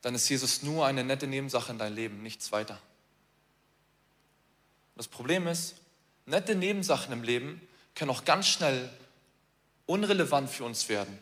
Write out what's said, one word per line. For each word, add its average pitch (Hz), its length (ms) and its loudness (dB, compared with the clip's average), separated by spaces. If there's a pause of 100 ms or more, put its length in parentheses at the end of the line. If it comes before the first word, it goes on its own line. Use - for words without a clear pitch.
dann 123 140 -2
ist - 140 2
Jesus 131 340 0
nur 151 220 2
eine 135 180 2
nette 135 240 -2
Nebensache 135 460 -2
in 113 40 -8
deinem 107 180 -4
Leben, 107 280 -6
nichts - 300 -8
weiter. 107 220 -2 (2250)
Und - 40 -20
das 113 100 -8
Problem 170 360 0
ist, 170 300 -2 (500)
nette 196 300 2
Nebensachen 185 560 0
im 117 120 -6
Leben 120 440 -2 (280)
können 143 160 -2
auch 127 120 -2
ganz 190 240 4
schnell 131 420 2 (960)
unrelevant 165 680 2
für 127 140 -6
uns 117 220 -4
werden. 98 340 -2